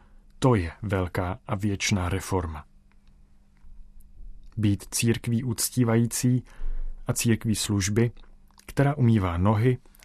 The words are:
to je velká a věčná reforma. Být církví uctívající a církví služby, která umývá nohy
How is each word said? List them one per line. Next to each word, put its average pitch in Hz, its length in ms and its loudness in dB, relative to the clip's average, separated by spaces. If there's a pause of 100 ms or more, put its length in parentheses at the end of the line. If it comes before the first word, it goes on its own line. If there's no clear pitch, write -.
(400)
to 127 160 4
je 85 160 0 (100)
velká 92 640 -4
a 107 80 -4
věčná 98 540 -2
reforma. 87 560 -4 (1900)
Být 104 340 0
církví 117 520 0
uctívající 120 1000 0 (640)
a 131 60 0
církví 110 420 0
služby, 104 560 0 (540)
která 139 300 0
umývá 107 420 4
nohy 110 400 2 (280)